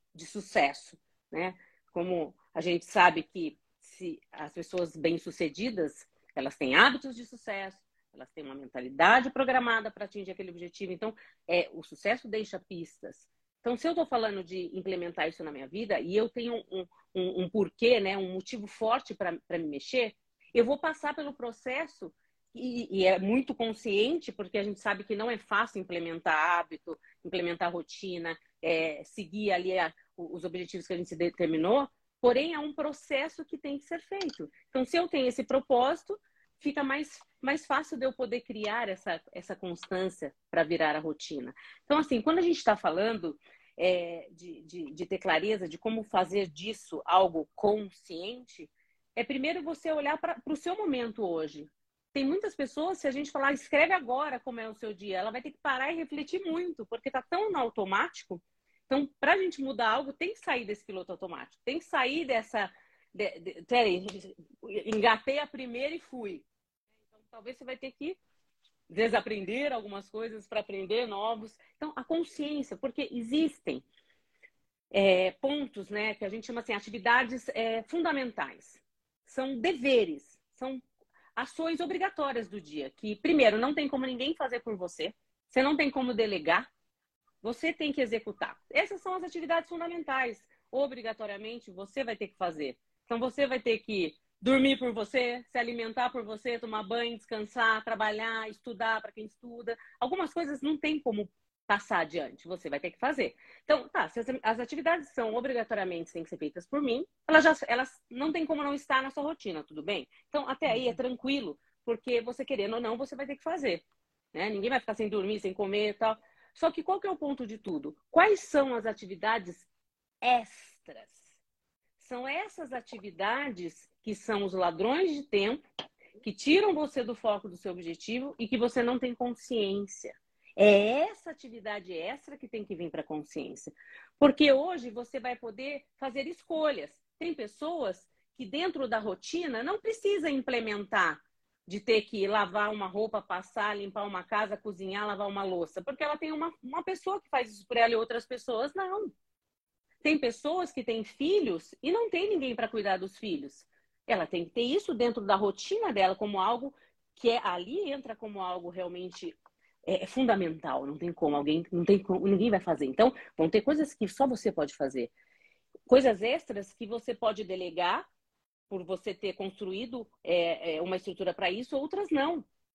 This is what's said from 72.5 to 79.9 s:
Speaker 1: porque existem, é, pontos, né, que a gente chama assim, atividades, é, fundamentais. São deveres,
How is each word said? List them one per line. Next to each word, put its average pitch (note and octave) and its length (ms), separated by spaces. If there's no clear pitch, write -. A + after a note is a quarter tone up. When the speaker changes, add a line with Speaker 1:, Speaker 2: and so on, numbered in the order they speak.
Speaker 1:
porque C4+ 360
existem, B3+ 720
é, F#3 440
pontos, C4+ 560
né, G#3 260
que G#3 100
a F#3+ 40
gente A3 180
chama A#3+ 140
assim, A3+ 120
atividades, A#3 760
é, A3+ 340
fundamentais. C#4 1000
São C4 340
deveres, B3 800